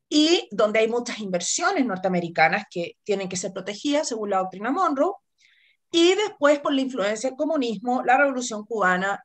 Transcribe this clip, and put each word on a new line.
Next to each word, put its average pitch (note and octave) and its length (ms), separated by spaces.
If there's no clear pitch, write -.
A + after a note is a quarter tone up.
y D#4+ 440
donde G#3+ 260
hay A3 100
muchas A#3 300
inversiones A#3 680
norteamericanas F3+ 840
que E3+ 340
tienen G3 240
que F#3 80
ser F#3 160
protegidas G#3 560
según G#3+ 220
la G3 80
doctrina F#3 320
Monroe, D#4+ 460
y E4+ 220
después D4+ 460
por D4+ 140
la C4+ 80
influencia A#3+ 480
del C4 80
comunismo, B3 640
la B3 140
Revolución B3 480
Cubana F#3+ 600